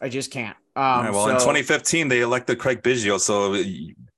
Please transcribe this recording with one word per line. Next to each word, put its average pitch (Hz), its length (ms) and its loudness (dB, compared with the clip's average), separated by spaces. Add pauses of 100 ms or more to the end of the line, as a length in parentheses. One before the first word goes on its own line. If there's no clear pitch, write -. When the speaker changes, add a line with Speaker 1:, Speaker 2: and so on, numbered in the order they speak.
Speaker 1:
I 135 80 -6
just 131 200 -6
can't. 117 280 -10 (180)
Um, 135 60 -2
Speaker 2:
All 127 200 2
right, 110 100 -2
well, 101 180 2
in 127 80 2
Speaker 1:
so 123 80 4
Speaker 2:
twenty 143 160 2
fifteen, 151 460 0
they 123 120 2
elected 120 380 0
Craig 127 240 -2
Biggio. 113 360 2
So 101 340 0
y-, 95 420 -4 (220)